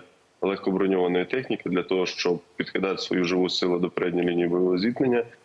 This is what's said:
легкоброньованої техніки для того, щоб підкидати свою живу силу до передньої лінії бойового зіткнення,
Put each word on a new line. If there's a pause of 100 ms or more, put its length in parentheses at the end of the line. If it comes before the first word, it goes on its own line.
(400)
легкоброньованої
техніки
для
того,
щоб (160)
підкидати
свою
живу
силу
до
передньої
лінії
бойового
зіткнення, (200)